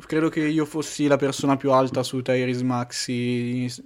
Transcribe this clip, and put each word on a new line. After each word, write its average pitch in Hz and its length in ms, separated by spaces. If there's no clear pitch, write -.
credo 156 240
che 160 120
io 151 240
fossi 151 420
la 139 100
persona 139 400
più 139 140
alta 131 320
su 131 180
Tyrese 127 420
Maxey 123 1040